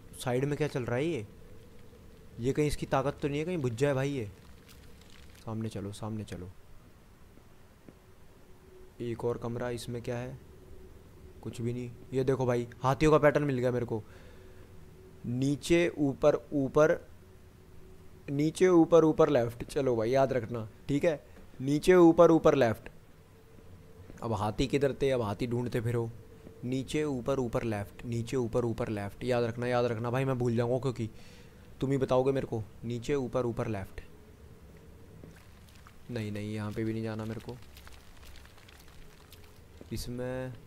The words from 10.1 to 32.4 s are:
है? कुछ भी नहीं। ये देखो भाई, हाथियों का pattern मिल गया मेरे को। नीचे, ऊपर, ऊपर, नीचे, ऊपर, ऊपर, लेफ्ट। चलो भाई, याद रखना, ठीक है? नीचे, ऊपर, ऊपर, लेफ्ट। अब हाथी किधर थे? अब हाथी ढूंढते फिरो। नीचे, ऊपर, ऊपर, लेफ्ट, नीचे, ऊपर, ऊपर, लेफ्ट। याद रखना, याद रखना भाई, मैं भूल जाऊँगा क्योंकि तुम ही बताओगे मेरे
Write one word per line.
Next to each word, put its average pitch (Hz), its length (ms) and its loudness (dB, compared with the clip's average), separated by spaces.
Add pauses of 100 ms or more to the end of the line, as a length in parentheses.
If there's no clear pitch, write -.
है? 127 200 -10 (1080)
कुछ 113 180 -10
भी 117 120 -2
नहीं। 123 180 -8 (220)
ये 131 100 2
देखो 131 220 2
भाई, 123 220 0 (160)
हाथियों 139 280 4
का 156 60 8
pattern 147 260 4
मिल 135 160 0
गया 123 120 2
मेरे 120 140 -2
को। 117 160 -4 (1200)
नीचे, 139 600 2 (120)
ऊपर, 143 360 4 (180)
ऊपर, 151 460 4 (1300)
नीचे, 151 380 2
ऊपर, 165 360 8
ऊपर, 156 260 6
लेफ्ट। 120 360 2
चलो 131 300 0
भाई, 113 140 0
याद 135 240 4
रखना, 113 340 -4 (200)
ठीक 143 180 0
है? 156 140 2 (420)
नीचे, 147 340 4
ऊपर, 170 360 10
ऊपर, 156 240 6
लेफ्ट। 120 340 2 (1300)
अब 117 100 -4
हाथी 107 340 -2
किधर 135 340 0
थे? 139 100 2
अब 127 100 0
हाथी 120 260 -2
ढूंढते 120 340 -2
फिरो। 117 280 -2 (540)
नीचे, 131 400 -2
ऊपर, 135 360 -2
ऊपर, 120 240 -2
लेफ्ट, 107 420 -6
नीचे, 117 320 -4
ऊपर, 120 280 0
ऊपर, 117 240 -4
लेफ्ट। 101 340 -6
याद 120 200 0
रखना, 120 240 -4
याद 123 180 2
रखना 117 260 -2
भाई, 135 140 0
मैं 131 120 0
भूल 123 180 0
जाऊँगा 120 240 0
क्योंकि 120 300 -4 (720)
तुम 135 100 0
ही 139 60 2
बताओगे 131 340 4
मेरे 135 160 -2